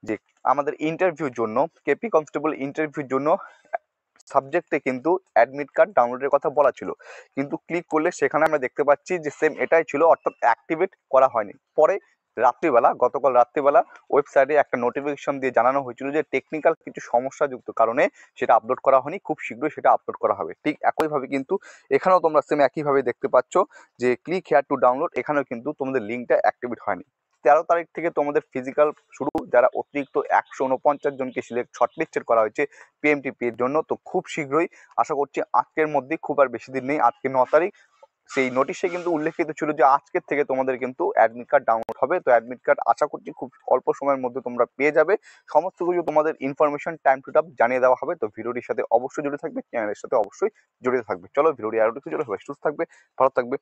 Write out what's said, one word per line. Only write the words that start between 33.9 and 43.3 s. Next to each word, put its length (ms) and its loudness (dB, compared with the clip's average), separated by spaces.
খুব 120 -4
শীঘ্রই 360 -2
আশা 160 -2
করছি 200 -4
আজকের 340 -2
মধ্যেই, 320 -4
খুব 160 -4
আর 120 4
বেশি 220 -10
দিন 140 -6
নেই, 80 -2
আজকে 180 -4
ন 20 2
তারিখ, 180 4
সেই 160 0
নোটিশে 360 -2
কিন্তু 220 -6
উল্লেখিত 320 -4
ছিল 100 -4
যে 60 4
আজকের 340 -4
থেকে 200 -2
তোমাদের 320 0
কিন্তু 200 -6
অ্যাডমিট 340 2
কার্ড 180 2
ডাউনলোড 340 -2
হবে। 220 -2
তো 80 -2
অ্যাডমিট 340 0
কার্ড 120 2
আশা 200 0
করছি 260 -14